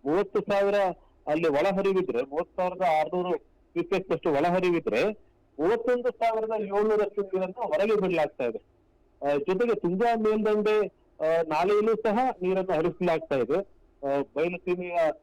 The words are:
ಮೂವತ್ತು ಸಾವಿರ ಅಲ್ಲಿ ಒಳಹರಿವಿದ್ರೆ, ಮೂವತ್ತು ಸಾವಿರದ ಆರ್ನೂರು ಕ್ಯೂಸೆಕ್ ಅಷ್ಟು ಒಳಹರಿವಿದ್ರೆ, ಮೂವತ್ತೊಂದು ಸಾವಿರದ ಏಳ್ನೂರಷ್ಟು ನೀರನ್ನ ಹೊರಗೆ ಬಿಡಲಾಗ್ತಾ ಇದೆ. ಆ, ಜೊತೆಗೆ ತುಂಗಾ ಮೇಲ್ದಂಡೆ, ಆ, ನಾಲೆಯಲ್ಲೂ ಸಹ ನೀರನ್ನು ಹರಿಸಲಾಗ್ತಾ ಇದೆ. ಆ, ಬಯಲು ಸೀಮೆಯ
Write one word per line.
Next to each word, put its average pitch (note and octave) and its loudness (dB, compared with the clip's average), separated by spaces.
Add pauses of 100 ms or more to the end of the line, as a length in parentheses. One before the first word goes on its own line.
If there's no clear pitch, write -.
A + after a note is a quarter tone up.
ಮೂವತ್ತು G3 0
ಸಾವಿರ G3+ 0 (560)
ಅಲ್ಲಿ D#3+ 0
ಒಳಹರಿವಿದ್ರೆ, F#3 0
ಮೂವತ್ತು C#3+ -6
ಸಾವಿರದ F3+ -2
ಆರ್ನೂರು E3+ 0
ಕ್ಯೂಸೆಕ್ - -6
ಅಷ್ಟು E3 -2
ಒಳಹರಿವಿದ್ರೆ, E3 0 (540)
ಮೂವತ್ತೊಂದು A#3 0
ಸಾವಿರದ A3 0 (100)
ಏಳ್ನೂರಷ್ಟು G#3 2
ನೀರನ್ನ F#3 -2
ಹೊರಗೆ G#3+ 2
ಬಿಡಲಾಗ್ತಾ E3 0
ಇದೆ. A2+ -2 (680)
ಆ, C#3+ 2
ಜೊತೆಗೆ F#3+ 0
ತುಂಗಾ G3+ 0
ಮೇಲ್ದಂಡೆ, G#3+ 2 (340)
ಆ, D#3+ 2
ನಾಲೆಯಲ್ಲೂ G3+ 2
ಸಹ G#3+ 0 (240)
ನೀರನ್ನು F#3 -2
ಹರಿಸಲಾಗ್ತಾ D#3+ 0
ಇದೆ. C3 0 (480)
ಆ, C#3 0 (140)
ಬಯಲು E3+ -2
ಸೀಮೆಯ F4 -4 (260)